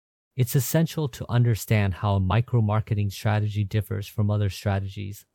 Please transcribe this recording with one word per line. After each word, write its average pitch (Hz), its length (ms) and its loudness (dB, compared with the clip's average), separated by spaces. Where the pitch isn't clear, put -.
It's 127 200 0
essential 156 520 0
to - 200 -10
understand 107 680 2
how 104 180 0
a 98 60 4
micro-marketing 104 920 2
strategy 104 540 0
differs 101 420 -4
from 104 240 0
other 104 220 2
strategies, 98 840 -6